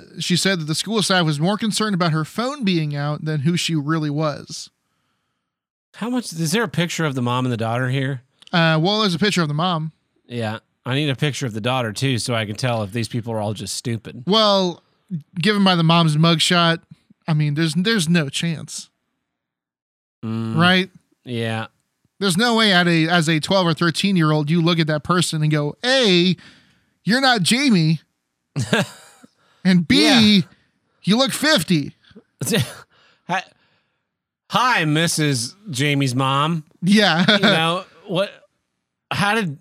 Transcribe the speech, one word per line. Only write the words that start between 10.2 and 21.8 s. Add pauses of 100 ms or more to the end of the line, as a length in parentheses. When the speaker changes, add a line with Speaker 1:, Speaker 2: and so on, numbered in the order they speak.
Speaker 2:
Yeah. (260)
I
need
a
picture
of
the
daughter,
too,
so
I
can
tell
if
these
people
are
all
just
stupid.
Speaker 1:
Well, (560)
given
by
the
mom's
mugshot, (460)
I
mean,
there's,
there's
no
chance. (1400)
Speaker 2:
Mm.
Speaker 1:
Right? (340)
Speaker 2:
Yeah. (520)